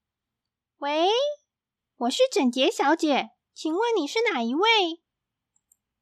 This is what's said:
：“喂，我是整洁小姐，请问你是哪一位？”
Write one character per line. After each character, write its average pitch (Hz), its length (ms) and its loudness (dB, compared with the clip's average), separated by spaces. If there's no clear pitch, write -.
：“喂， 302 280 0
我 247 140 -4
是 - 120 0
整 269 180 2
洁 269 200 0
小 320 260 0
姐， 262 360 -2
请 - 180 -8
问 453 240 -2
你 311 120 0
是 453 140 -4
哪 247 100 -2
一 233 120 -4
位？” 370 480 0